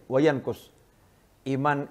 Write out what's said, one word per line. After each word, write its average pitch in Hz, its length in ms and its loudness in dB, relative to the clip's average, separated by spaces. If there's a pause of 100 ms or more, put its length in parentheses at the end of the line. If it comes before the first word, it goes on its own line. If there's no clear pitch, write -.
(100)
wa 131 80 2
yankus." 135 560 0 (720)
Iman 139 440 0